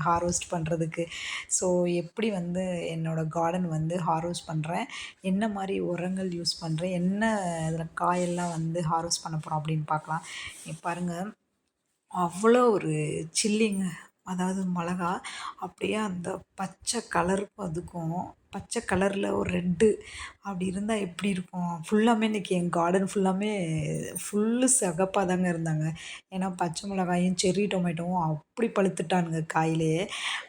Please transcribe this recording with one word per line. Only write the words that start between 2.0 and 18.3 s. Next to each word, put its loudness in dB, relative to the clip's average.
வந்து -2
என்னோட 0
கார்டன் 2
வந்து 0
ஹார்வெஸ்ட் 0
பண்றேன், -2
என்ன 2
மாதிரி -2
உரங்கள் -2
யூஸ் -4
பண்றேன், -2
என்ன 2
இதுல -2
காயெல்லாம் 2
வந்து -2
ஹார்வெஸ்ட் 0
பண்ண -4
போறோம் 0
அப்படின்னு -2
பார்க்கலாம். -2
இங்க -10
பாருங்க, -4
அவ்வளோ 6
ஒரு 2
சில்லிங்க. 2
அதாவது -2
மிளகா, -2
அப்படியே -4
அந்த -4
பச்சை -6
கலருக்கும் 0
அதுக்கும், -4